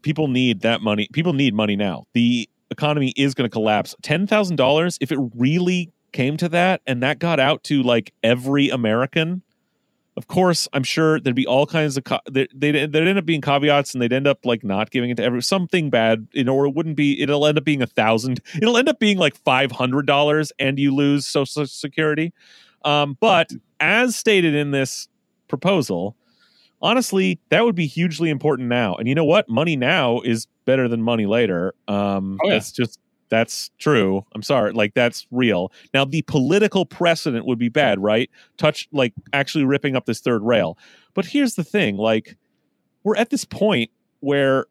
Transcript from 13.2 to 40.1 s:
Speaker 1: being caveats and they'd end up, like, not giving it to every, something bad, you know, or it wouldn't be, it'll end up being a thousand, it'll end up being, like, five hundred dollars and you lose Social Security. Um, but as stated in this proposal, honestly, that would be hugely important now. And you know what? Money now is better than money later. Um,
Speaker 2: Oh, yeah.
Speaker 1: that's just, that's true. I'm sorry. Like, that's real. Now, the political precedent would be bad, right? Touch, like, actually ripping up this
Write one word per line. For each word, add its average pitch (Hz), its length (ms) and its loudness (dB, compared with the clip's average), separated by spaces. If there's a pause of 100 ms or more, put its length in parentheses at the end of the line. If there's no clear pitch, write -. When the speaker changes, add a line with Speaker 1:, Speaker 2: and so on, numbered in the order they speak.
Speaker 1:
being 156 160 0
caveats 143 520 2
and 127 80 -2
they'd 117 120 0
end 139 140 0
up, - 180 0
like, 117 180 0
not 104 280 -2
giving 123 180 -2
it 120 80 -4
to 107 60 -2
every, 123 180 0
something 175 480 -2
bad, 113 440 2
you 135 100 -2
know, 131 100 0
or 139 140 2
it 139 80 -2
wouldn't 160 200 -4
be, 143 240 0
it'll 147 280 0
end 151 100 2
up 147 60 -2
being 143 180 0
a 120 60 -2
thousand, 113 520 0 (160)
it'll 233 220 2
end 262 120 2
up - 100 -2
being, 208 180 2
like, 160 180 0
five 131 360 0
hundred 127 340 -2
dollars 147 540 2
and 139 180 0
you 139 160 2
lose 143 320 2
Social 143 400 -2
Security. 156 680 -4 (540)
Um, 147 340 2
but 190 300 4 (300)
as 226 360 2
stated 180 380 2
in 147 160 -2
this 135 380 -4 (400)
proposal, 127 680 -2 (640)
honestly, 190 600 0 (100)
that 208 160 4
would 233 80 2
be 165 140 -2
hugely 165 420 -2
important 131 400 -2
now. 120 240 0
And 113 140 -4
you 135 80 0
know 165 100 2
what? 160 240 2
Money 151 260 0
now 127 460 0
is 113 240 -2 (200)
better 127 220 2
than 117 140 -2
money 113 240 0
later. 98 480 0 (140)
Um, 98 560 -2
Speaker 2:
Oh, 196 60 0
yeah. 190 60 2
Speaker 1:
that's - 160 -4
just, - 280 -6 (300)
that's - 500 -2
true. 101 440 0 (120)
I'm 107 80 -10
sorry. 107 300 0
Like, 107 200 0
that's 120 380 0
real. 107 400 0 (220)
Now, 139 120 2
the 147 180 -4
political 185 600 2
precedent 160 640 -2
would 123 100 0
be 120 120 -2
bad, 127 340 2
right? 107 260 2 (280)
Touch, - 340 -2
like, 131 220 0 (180)
actually 139 320 0
ripping 135 320 0
up 123 100 -2
this 117 140 -4